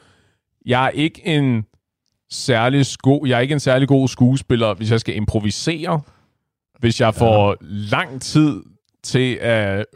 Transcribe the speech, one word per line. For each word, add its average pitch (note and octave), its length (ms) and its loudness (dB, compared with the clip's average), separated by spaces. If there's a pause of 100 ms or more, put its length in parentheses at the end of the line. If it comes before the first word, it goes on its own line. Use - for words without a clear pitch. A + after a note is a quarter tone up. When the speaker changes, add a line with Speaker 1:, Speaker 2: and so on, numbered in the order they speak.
(680)
Speaker 1:
Jeg B2 200 2
er A2+ 40 0
ikke - 360 -4
en C3+ 380 0 (640)
særlig B2+ 560 0
sko-, C#3+ 400 0
jeg B2 100 0
er A#2+ 40 2
ikke C3+ 140 -2
en C#3 60 -2
særlig C3+ 280 2
god C3+ 200 4
skuespiller, B2 640 0
hvis G#2+ 160 -4
jeg A2+ 100 0
skal F2+ 160 -6
improvisere. D3+ 840 -4 (800)
Hvis A#2 220 0
jeg A#2 60 2
Speaker 2:
Ja. A2 40 2 (160)
Speaker 1:
får G2+ 340 4
lang G#2+ 640 -6
tid D3 400 2 (400)
til B2+ 320 0
at G#2+ 600 -2